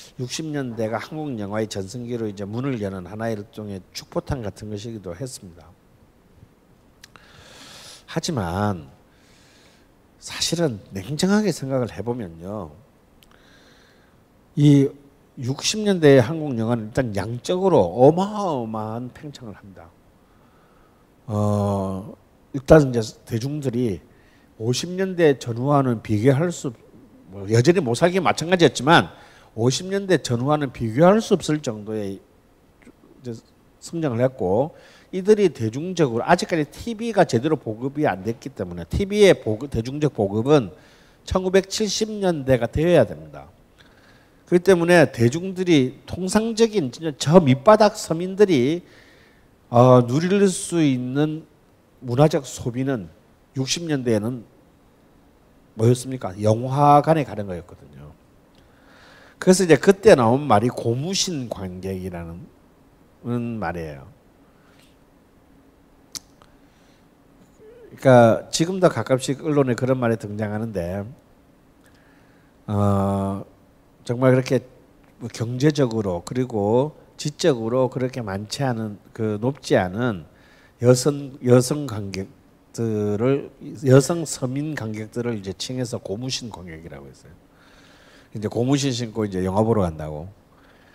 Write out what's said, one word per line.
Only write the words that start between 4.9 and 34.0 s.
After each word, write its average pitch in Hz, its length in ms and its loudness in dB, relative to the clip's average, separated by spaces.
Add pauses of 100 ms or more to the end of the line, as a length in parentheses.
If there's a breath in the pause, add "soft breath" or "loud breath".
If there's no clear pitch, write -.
했습니다. 87 540 -16 (2250 loud breath)
하지만 95 840 -4 (1300 soft breath)
사실은 156 640 -4 (100)
냉정하게 180 600 -2
생각을 131 460 -4
해보면요. 98 760 -10 (1800 soft breath)
이 143 340 6 (480)
육십 143 420 -4
년대의 160 400 6
한국 147 380 -2
영화는 113 300 -2
일단 113 260 -4
양적으로 135 680 0
어마어마한 123 1300 2
팽창을 131 400 -16
합니다. 90 340 -20 (1400 soft breath)
어, 101 840 -2 (420)
일단 143 340 6
이제 120 120 -2 (240)
대중들이 120 760 -4 (580 soft breath)
오십 123 320 -4
년대 180 480 2
전후와는 127 640 0
비교할 135 480 2
수, 156 220 -8 (540)
뭐 98 260 -14
여전히 135 280 4
못 120 140 0
살기 175 240 2
마찬가지였지만 156 920 4 (440 loud breath)
오십 131 340 0
년대 190 300 0
전후와는 131 540 -2
비교할 160 480 4
수 214 140 -2
없을 151 260 -2
정도의 107 600 -8 (1000)
이제 123 140 -12 (440)
성장을 151 420 -4